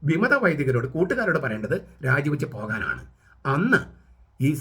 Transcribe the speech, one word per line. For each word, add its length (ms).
വിമത 380
വൈദികരോട്, 460
കൂട്ടുകാരോട് 540
പറയേണ്ടത് 340
രാജിവെച്ച് 480
പോകാനാണ്. 500
അന്ന് 340
ഈ 100